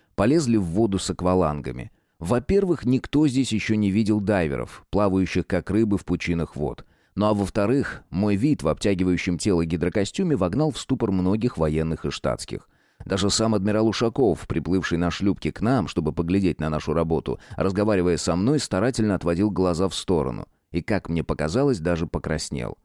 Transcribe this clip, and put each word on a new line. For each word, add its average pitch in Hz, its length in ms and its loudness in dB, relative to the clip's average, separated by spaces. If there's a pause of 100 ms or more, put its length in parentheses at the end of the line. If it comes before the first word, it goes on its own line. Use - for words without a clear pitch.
(160)
полезли 123 420 2
в 101 60 2
воду 95 340 0
с - 120 -4
аквалангами. 76 840 0 (280)
Во-первых, 151 680 0
никто 139 420 2
здесь 131 240 0
еще 110 240 0
не 104 160 2
видел 107 300 2
дайверов, 85 720 -2
плавающих 95 540 2
как 90 240 -2
рыбы 101 280 2
в - 80 -6
пучинах 85 500 -2
вод. 67 300 -6 (300)
Ну 101 100 0
а 107 80 4
во-вторых, 104 760 0
мой 101 260 0
вид 139 260 0
в 80 60 2
обтягивающем 90 680 0
тело 85 280 2
гидрокостюме 98 720 -2
вогнал 104 340 0
в - 80 -8
ступор 113 320 -2
многих 95 460 0
военных 80 480 0
и 71 60 -4
штатских. - 580 -6 (340)
Даже 98 260 0
сам 113 260 2
адмирал 107 340 2
Ушаков, 110 580 0
приплывший 85 500 0
на 85 140 0
шлюпке 95 400 -2
к - 80 -10
нам, 107 300 0
чтобы 76 240 -2
поглядеть 87 480 0
на 78 80 -2
нашу 76 240 -2
работу, 80 460 -2 (180)
разговаривая 92 580 2
со 85 220 0
мной, 127 220 2
старательно 107 560 0
отводил 87 360 0
глаза 90 380 0
в - 60 -10
сторону. 65 520 -2 (240)
И, 85 100 -4
как - 280 -4
мне 82 160 -2
показалось, 90 540 0
даже 82 280 0
покраснел. 73 760 -6